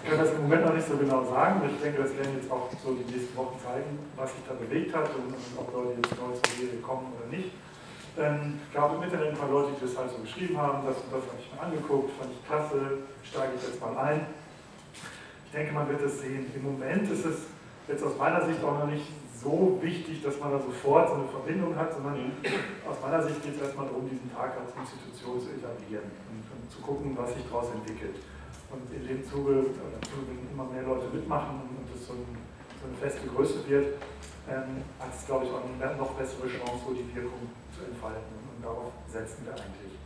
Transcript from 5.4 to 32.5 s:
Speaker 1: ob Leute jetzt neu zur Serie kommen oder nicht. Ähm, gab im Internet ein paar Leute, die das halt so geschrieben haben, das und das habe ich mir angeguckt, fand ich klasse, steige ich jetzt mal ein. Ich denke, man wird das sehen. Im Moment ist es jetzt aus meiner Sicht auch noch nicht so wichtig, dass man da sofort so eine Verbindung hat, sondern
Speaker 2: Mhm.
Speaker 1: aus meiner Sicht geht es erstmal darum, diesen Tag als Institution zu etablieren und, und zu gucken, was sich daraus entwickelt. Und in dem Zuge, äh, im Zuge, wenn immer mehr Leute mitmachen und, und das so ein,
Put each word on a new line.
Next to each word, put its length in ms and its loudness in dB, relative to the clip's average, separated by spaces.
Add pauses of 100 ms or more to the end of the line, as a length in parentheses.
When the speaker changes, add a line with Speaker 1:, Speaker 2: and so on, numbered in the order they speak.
Speaker 1:
ob 160 -4
Leute 240 0
jetzt 140 2 (100)
neu 120 -2
zur 240 2
Serie 240 -2
kommen 360 -4
oder 180 -6
nicht. 160 -4 (680)
Ähm, 420 2 (140)
gab 220 6
im 80 -2
Internet 300 2
ein 40 -4
paar 120 0
Leute, 260 6
die 100 -4
das 120 -2
halt 140 0
so 120 -6
geschrieben 340 -2
haben, 300 2
das 160 2
und 80 -8
das 160 -2
habe 140 -8
ich 100 -12
mir 80 -10
angeguckt, 560 2
fand 160 -6
ich 160 -10
klasse, 560 2 (240)
steige 320 0
ich 80 -6
jetzt 140 -4
mal 160 -2
ein. 240 4 (1200)
Ich 60 -16
denke, 220 0
man 160 2
wird 140 2
das 180 2
sehen. 340 -2
Im 80 -4
Moment 480 2
ist 140 2
es 120 2 (520)
jetzt 140 0
aus 140 2
meiner 280 4
Sicht 180 2
auch 160 4
noch 80 4
nicht 160 0 (320)
so 460 6
wichtig, 420 -2
dass 160 0
man 160 0
da 80 4
sofort 460 8
so 100 4
eine 80 0
Verbindung 480 0
hat, 160 2
sondern 240 -2 (240)
Speaker 2:
Mhm. 480 -2
Speaker 1:
aus 160 -2
meiner 180 4
Sicht 220 0
geht 140 -4
es 40 -2
erstmal 300 -2
darum, 160 -2
diesen 240 -4
Tag 320 -2
als 160 -8
Institution 640 -8
zu 100 -6
etablieren 560 -6 (240)
und, 80 -8 (160)
und 160 -10
zu 80 -14
gucken, 400 -2
was 160 -2
sich 160 -6
daraus 240 0
entwickelt. 400 -6 (560)
Und 240 -10
in 100 -6
dem 220 -2
Zuge, 480 4
äh, 160 -6
im 160 -6
Zuge, 240 -6
wenn 80 -6 (160)
immer 160 -4
mehr 160 -4
Leute 240 0
mitmachen 560 -2
und, 160 -8
und 80 -8
das 160 -10
so 80 -8
ein, 100 -6 (540)